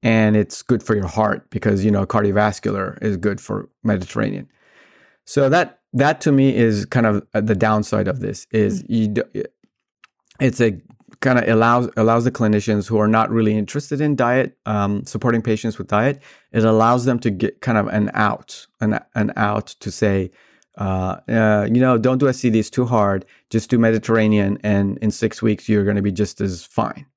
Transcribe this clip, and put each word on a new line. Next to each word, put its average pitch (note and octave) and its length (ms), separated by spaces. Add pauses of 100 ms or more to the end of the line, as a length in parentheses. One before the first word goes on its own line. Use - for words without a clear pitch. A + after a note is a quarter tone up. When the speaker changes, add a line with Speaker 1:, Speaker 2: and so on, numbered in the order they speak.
Speaker 1:
and A2 340
it's - 260
good A#2+ 200
for A2+ 120
your G2 140
heart G#2+ 420
because, G2+ 340
you G#2+ 60
know, G2 160
cardiovascular G#2 960
is G#2+ 140
good G2 240
for G#2 280 (140)
Mediterranean. G#2 640 (760)
So C#3 240
that, E3 320 (120)
that C#3+ 300
to D3 100
me C3+ 220
is A2 320
kind A#2+ 200
of, G#2 280
uh, G#2+ 60
the G#2+ 140
downside G#2 540
of A#2+ 120
this G2+ 300
is G#2+ 320
Speaker 2:
Mm. - 60
Speaker 1:
you A2 200
d-, - 360 (960)
it's C3 200
a G#2+ 200 (400)
kinda B2 340
allows, A#2 420
allows A2+ 280
the B2 80
clinicians G#2+ 560
who A2 100
are G#2+ 100
not A2 220
really G#2+ 260
interested C#3 440
in D3 160
diet, B2+ 500
um, G2+ 400
supporting A#2 340
patients A2 380
with G2 80
diet, B2 340 (320)
it A2 120
allows A2+ 400
them B2 160
to A#2+ 100
get G2 300
kind A#2 180
of G#2 80
an G#2 280
out, - 520 (140)
an, G#2+ 180 (160)
an G#2 220
out G#2 320 (100)
to - 120
say, G2 400 (460)
uh, F#2 400 (120)
uh, G#2+ 440
"You B2 80
know, B2+ 160
don't B2+ 220
do C#3 100
S B2+ 100
C B2 120
D, A2 80
it's G#2+ 100
too B2 160
hard. G#2 400 (240)
Just - 220
do B2 80
Mediterranean, G#2+ 840
and G2+ 340
in G#2+ 140
six - 280
weeks, A2 280
you're G#2 160
gonna G2+ 180
be G2+ 80
just G2 300
as F#2 240
fine." - 420 (100)